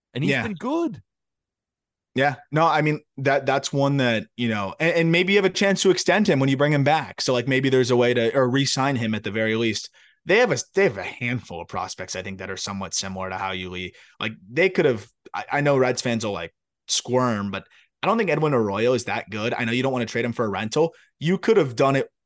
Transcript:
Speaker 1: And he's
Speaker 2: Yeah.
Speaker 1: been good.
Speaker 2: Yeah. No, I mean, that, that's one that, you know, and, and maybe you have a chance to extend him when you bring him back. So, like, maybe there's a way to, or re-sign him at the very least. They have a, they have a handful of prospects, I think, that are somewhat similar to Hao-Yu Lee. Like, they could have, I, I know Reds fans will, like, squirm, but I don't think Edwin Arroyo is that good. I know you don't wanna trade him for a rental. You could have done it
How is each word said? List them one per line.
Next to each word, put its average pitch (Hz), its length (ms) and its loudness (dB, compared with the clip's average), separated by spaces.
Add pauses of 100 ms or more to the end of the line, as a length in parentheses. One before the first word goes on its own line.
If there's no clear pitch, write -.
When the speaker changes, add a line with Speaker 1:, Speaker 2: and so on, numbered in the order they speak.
(140)
Speaker 1:
And 131 120 -6
he's 143 60 2
Speaker 2:
Yeah. 127 120 0
Speaker 1:
been 214 120 -6
good. 254 460 -4 (1120)
Speaker 2:
Yeah. 135 200 2 (160)
No, 160 160 4
I 151 140 2
mean, 151 180 0 (180)
that, 139 280 2
that's 135 260 0
one 139 260 2
that, 117 280 0 (100)
you 120 140 -2
know, 101 280 -4
and, 160 160 0
and 165 180 2
maybe 180 200 4
you 202 60 4
have 196 80 2
a 185 40 4
chance 196 340 0
to 190 60 4
extend 185 380 2
him 151 120 4
when 135 100 2
you 135 80 2
bring 147 160 2
him 143 100 4
back. 143 380 0
So, - 100 -2
like, 123 160 0
maybe 135 220 2
there's 127 220 4
a 123 40 4
way 120 180 4
to, 113 220 2
or 131 140 4
re-sign 135 480 0
him 113 180 -2
at 107 80 -6
the 107 80 -6
very 110 240 0
least. 113 340 -2 (360)
They 185 140 4
have 240 120 2
a, 127 60 -2 (180)
they 190 80 4
have 131 140 0
a 92 60 -8
handful 104 580 -8
of 85 80 -14
prospects, 92 480 -8
I 92 60 -8
think, 98 160 -12
that 95 120 -10
are 95 60 -10
somewhat 98 360 -8
similar 95 360 -6
to 92 80 -8
Hao-Yu 95 320 -6
Lee. 90 240 -10 (260)
Like, 110 140 -6 (180)
they 170 180 2
could 185 160 0
have, 113 220 0 (260)
I, 104 200 -8
I 143 80 0
know 143 160 4
Reds 127 240 2
fans 117 240 -2
will, 104 80 -4
like, 85 200 -10 (360)
squirm, 120 600 0
but 98 160 -8 (380)
I - 40 -2
don't 214 100 2
think 220 120 0
Edwin 151 240 2
Arroyo 110 380 2
is 123 140 0
that 98 240 -6
good. 110 240 -4
I 123 100 -4
know 113 80 -2
you 123 100 0
don't 131 120 0
wanna 123 120 -2
trade 117 200 -2
him 120 80 -2
for 123 100 -2
a 107 60 -2
rental. 110 440 -2 (260)
You 175 180 0
could 220 180 2
have 131 220 2
done 139 180 4
it 135 140 -2 (160)